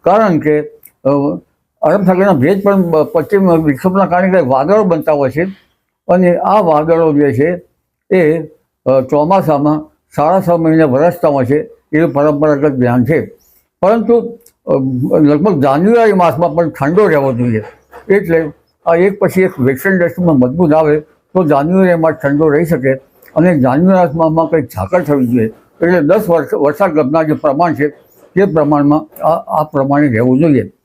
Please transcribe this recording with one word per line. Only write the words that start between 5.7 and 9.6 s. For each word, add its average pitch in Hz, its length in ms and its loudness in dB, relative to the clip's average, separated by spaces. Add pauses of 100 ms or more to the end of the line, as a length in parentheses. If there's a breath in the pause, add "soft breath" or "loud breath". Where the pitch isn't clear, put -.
અને 180 300 2
આ 190 240 0
વાદળો 160 520 2
જે 143 200 2
છે 165 280 -2 (540)
એ, 160 320 0 (380)
અ, 131 160 2
ચોમાસામાં 151 1000 0 (160)